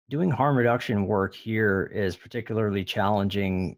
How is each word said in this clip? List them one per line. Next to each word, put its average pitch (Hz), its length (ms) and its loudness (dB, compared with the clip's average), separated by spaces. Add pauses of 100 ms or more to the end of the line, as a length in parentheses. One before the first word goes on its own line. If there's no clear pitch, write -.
Doing 165 200 0
harm 135 280 2
reduction 120 500 2
work 98 260 0
here 110 600 0
is 98 240 -2
particularly 107 680 -4
challenging 98 960 0